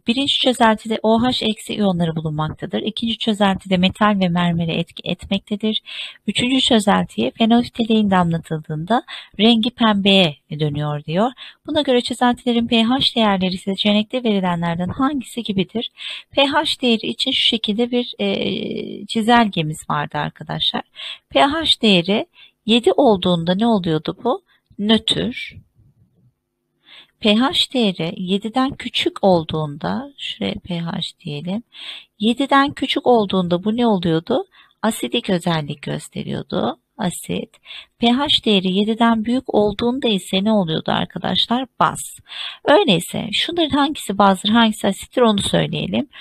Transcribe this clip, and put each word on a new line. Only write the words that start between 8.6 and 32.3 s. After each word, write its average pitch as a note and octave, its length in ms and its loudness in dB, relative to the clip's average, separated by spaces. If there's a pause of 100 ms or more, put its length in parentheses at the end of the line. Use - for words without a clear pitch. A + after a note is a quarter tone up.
rengi A3+ 300 4
pembeye G3 680 4 (240)
dönüyor D3 440 -2
diyor. G3 280 0 (360)
Buna D4+ 140 0
göre B3 200 2
çözeltilerin A#3+ 680 0
P A3+ 160 4
H C4 320 0
değerleri F#3+ 420 2
seçenekte G#3 680 0
verilenlerden F3+ 680 0
hangisi C4 540 -4
gibidir? G#3 480 -2 (400)
P C#4 140 4
H D4+ 360 -2
değeri A#3 260 2
için A#3 240 -4
şu - 160 0
şekilde A#3 440 -2
bir, B3 280 -2
e, - 840 -4
çizelgemiz G#3+ 840 0
vardı D3+ 280 -4
arkadaşlar. D#3 680 -4 (460)
P C#4 120 2
H D4 400 0
değeri G3+ 440 2 (400)
yedi A#3 260 4
olduğunda F3+ 640 2
ne A3 120 0
oluyordu E3+ 560 0
bu? C4+ 200 -2 (360)
Nötr. A3 760 -2 (1600)
P G#3+ 160 4
H C4+ 380 0
değeri F#3 440 0
yediden G#3 580 -2
küçük - 480 -6
olduğunda, F3 960 0
şuraya - 360 -6 (100)
P E3+ 160 -6
H E3+ 120 -6 (280)
diyelim, E3+ 440 -8 (560)
yediden C#4 540 2